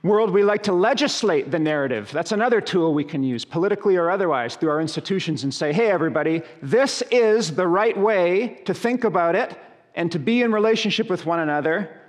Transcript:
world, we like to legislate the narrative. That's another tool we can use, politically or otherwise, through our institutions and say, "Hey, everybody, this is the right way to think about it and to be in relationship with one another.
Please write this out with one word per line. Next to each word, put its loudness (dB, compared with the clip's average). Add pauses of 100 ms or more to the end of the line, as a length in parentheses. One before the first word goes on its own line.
world, 4
we 4
like 2
to -2
legislate 2
the -2
narrative. -2
That's -4
another 2
tool 0
we 0
can -4
use, -2
politically 0
or 2
otherwise, -2
through -2
our 0
institutions -4
and -2
say, -2
"Hey, 2
everybody, 0 (180)
this 0
is 2
the 0
right 2
way 0
to -2
think -2
about 2
it -2 (380)
and -2
to -4
be 0
in 2
relationship 0
with -4
one 0
another. -2 (200)